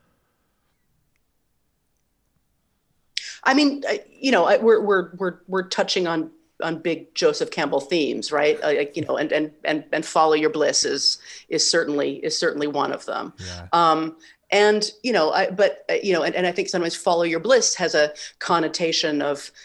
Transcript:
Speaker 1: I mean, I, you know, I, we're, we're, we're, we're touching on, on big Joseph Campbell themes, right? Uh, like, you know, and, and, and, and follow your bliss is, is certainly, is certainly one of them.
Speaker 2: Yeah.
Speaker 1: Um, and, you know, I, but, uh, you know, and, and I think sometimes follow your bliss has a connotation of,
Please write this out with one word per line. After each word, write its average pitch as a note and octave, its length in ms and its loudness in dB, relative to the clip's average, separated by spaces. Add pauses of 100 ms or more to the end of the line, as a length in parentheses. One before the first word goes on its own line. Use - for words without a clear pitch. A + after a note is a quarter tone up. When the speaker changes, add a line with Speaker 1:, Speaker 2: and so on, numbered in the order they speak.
(3500)
Speaker 1:
I C4 100 4
mean, C#4+ 340 2
I, G#3 220 -4
you - 200 -4
know, F#3 140 6
I, G3+ 140 6
we're, A3+ 220 6
we're, G3 360 0
we're, F3+ 220 -4 (100)
we're F#3 200 -4
touching F#3+ 380 -2
on, D#3+ 240 -2 (320)
on D#3+ 160 -4
big D#3+ 360 -6
Joseph D3+ 360 0
Campbell C#3 300 -2
themes, C#3 520 -2
right? D3+ 300 2
Uh, D3+ 60 0
like, D3 280 0
you D#3 80 -4
know, C3 120 -4
and, D3 160 -2
and, D3+ 180 -2 (140)
and, D3+ 280 -2
and D#3 140 -4
follow D#3+ 280 4
your D#3 160 2
bliss D3+ 340 0
is, C#3 340 -2 (300)
is D#3 200 -2
certainly, C#3+ 560 0
is D#3 140 -4
certainly D3 280 -2
one C#3 260 -2
of - 140 -8
them. - 320 -8
Speaker 2:
Yeah. - 340 -14
Speaker 1:
Um, D#3+ 440 2 (340)
and, G#3 380 2 (140)
you B3 100 -2
know, D#3+ 200 2
I, F#3 180 0
but, F#3+ 400 0
uh, - 120 0
you G3 100 0
know, E3 100 2
and, D#3+ 120 -2
and F3+ 120 -2
I F3 60 -2
think E3 160 -4
sometimes E3+ 280 -2
follow E3+ 280 2
your E3 160 -2
bliss A3+ 340 2
has E3+ 200 -2
a D3+ 200 2 (240)
connotation D#3+ 840 0
of, C#3+ 300 -4 (140)